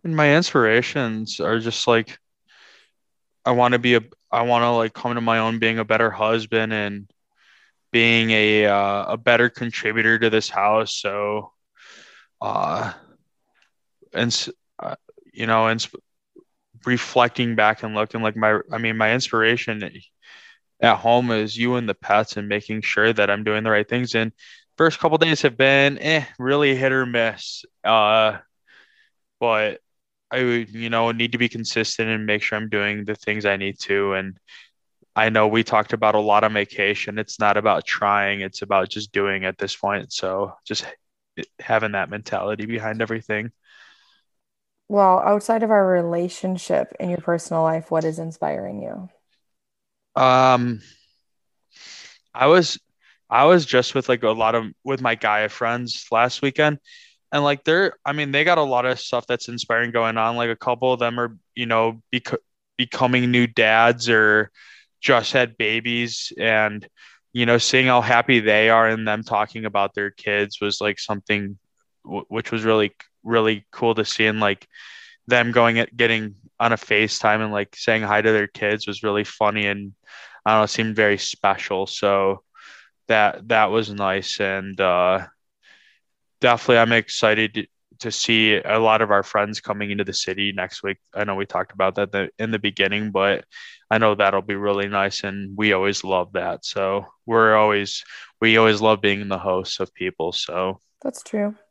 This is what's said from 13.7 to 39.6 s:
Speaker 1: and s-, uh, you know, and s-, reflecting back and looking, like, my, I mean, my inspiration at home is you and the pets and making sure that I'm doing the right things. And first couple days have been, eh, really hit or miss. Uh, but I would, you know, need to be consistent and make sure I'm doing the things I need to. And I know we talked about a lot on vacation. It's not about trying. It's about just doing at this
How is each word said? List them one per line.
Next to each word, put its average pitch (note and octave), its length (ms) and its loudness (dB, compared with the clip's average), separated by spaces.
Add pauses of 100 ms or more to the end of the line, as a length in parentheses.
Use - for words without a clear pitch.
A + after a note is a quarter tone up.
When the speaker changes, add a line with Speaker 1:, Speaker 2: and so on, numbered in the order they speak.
Speaker 1:
and A#2+ 140 -2
s-, - 220 -4 (300)
uh, - 160 -10 (380)
you - 120 -8
know, A2+ 220 2
and A2+ 140 -2
s-, - 100 -10 (920)
reflecting A#2+ 680 0
back G#2+ 280 2
and G#2+ 100 -8
looking, G#2+ 280 -4
like, A2 140 -2
my, G#2+ 240 2 (120)
I A2+ 60 -6
mean, A2+ 200 -4
my A2 160 2
inspiration A2+ 880 -2 (800)
at A2+ 160 4
home A#2+ 320 2
is A2 260 -2
you A#2+ 200 0
and A#2+ 120 -4
the G2 60 -4
pets - 440 0
and G#2 100 -8
making G#2 340 -4
sure A2 320 2
that G#2 160 2
I'm G#2 140 -2
doing G#2+ 200 -2
the A2+ 60 0
right G#2+ 180 2
things. A#2+ 280 -4
And A2+ 160 0 (460)
first D#3+ 200 2
couple D#3 220 2
days D#3+ 240 2
have B2 140 2
been, C#3 420 4
eh, D3+ 260 -2 (140)
really C3+ 360 2
hit C3 160 0
or C3 140 0
miss. A#2 600 -4 (180)
Uh, A2 560 4 (1000)
but G#2+ 420 0 (500)
I B2+ 120 -2
would, A#2+ 260 -2
you A2+ 200 -10
know, A#2 220 0
need A#2 220 -2
to A#2+ 40 -4
be A#2+ 120 0
consistent A2+ 600 -4
and G#2+ 160 -4
make G#2+ 160 -2
sure - 160 -4
I'm A2 120 -6
doing G#2 340 -4
the G#2+ 120 -6
things G#2 300 -6
I G2 120 0
need G2 240 -8
to. G2+ 320 -2
And F#2+ 240 -6 (760)
I A2 160 2
know A2 200 4
we A2+ 140 2
talked G#2+ 280 0
about A2 240 0
a G#2+ 40 4
lot G#2+ 260 2
on G#2+ 80 0
vacation. G#2 680 -4
It's - 180 -10
not G#2 200 2
about G#2 280 0
trying. G2+ 540 0
It's F#2+ 220 -10
about G2 260 0
just G#2 240 -10
doing G2 320 -2
at F#2 140 -6
this G2 180 -8